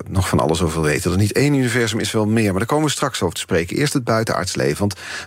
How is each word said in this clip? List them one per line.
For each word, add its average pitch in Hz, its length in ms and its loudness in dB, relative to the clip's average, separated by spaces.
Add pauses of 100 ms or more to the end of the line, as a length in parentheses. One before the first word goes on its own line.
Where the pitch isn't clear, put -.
nog 90 200 0
van - 120 2
alles 80 220 2
over 80 180 0
wil 76 100 2
weten. 69 120 0
Dat 87 100 0
er 92 60 2
niet 104 140 2
één 143 220 2
universum 117 440 0
is, 107 140 -4
wel 107 140 2
meer. 110 240 2
Maar 92 80 0
daar 113 100 0
komen 151 180 2
we 135 60 0
straks - 300 -2
over 85 120 0
te - 60 -8
spreken. 85 360 -2
Eerst 147 160 0
het 131 120 0
buitenaards 110 500 0
leven. 69 240 0
Want 104 160 0 (320)